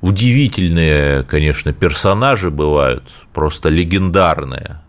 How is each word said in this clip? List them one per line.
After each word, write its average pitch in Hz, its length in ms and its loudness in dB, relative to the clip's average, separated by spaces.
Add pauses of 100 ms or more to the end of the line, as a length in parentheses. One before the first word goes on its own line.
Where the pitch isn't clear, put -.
удивительные, 85 1200 2
конечно, 73 500 -2
персонажи 101 760 0
бывают, 73 540 0 (280)
просто 76 360 -2
легендарные. 82 1200 0